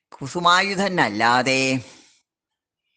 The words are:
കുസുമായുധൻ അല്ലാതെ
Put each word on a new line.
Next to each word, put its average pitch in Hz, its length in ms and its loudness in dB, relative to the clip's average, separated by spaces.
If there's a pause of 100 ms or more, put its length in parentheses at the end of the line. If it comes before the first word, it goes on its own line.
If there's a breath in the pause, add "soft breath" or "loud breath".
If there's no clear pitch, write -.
കുസുമായുധൻ 180 920 0
അല്ലാതെ 127 800 0 (1160 loud breath)